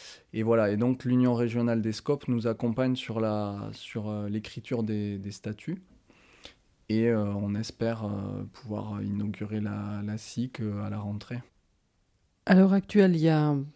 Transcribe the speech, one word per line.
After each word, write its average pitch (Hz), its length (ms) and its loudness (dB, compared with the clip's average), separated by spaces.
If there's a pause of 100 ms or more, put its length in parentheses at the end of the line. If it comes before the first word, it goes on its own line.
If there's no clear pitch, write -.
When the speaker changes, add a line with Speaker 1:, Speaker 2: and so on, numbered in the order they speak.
(320)
Speaker 1:
Et 110 100 -4
voilà, 110 300 4
et 107 60 0
donc 123 260 0
l'Union 127 300 4
régionale 117 480 0
des 107 100 0
scop - 380 -4
nous 120 180 0
accompagne 120 480 0
sur 113 240 -4
la, 107 540 -2
sur, 107 340 -8
euh, 104 220 -4
l'écriture 110 540 -4
des, 104 340 -2
des 98 140 -8
statuts. 113 520 -8 (1040)
Et, 113 180 2
euh, 107 260 0
on 101 220 -2
espère, 110 480 -4
euh, 101 480 -6
pouvoir 104 500 -8
inaugurer 104 600 -4
la, 104 420 -6
la 107 140 -6
sic, 123 420 -8
euh, 104 260 -4
à 101 40 -6
la 104 100 -6
rentrée. 104 420 -8 (1040)
Speaker 2:
À 190 100 8
l'heure 190 180 8
actuelle, 190 420 6
il 160 60 2
y 160 80 6
a 151 260 6 (200)